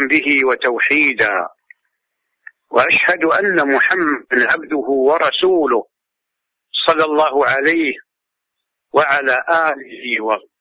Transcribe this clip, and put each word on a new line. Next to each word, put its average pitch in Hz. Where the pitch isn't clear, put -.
به 139
وتوحيدا. 120
وأشهد 160
أن 160
محمدا 135
عبده 151
ورسوله، 156
صلى 160
الله 147
عليه 143
وعلى 139
آله 131
و-، 107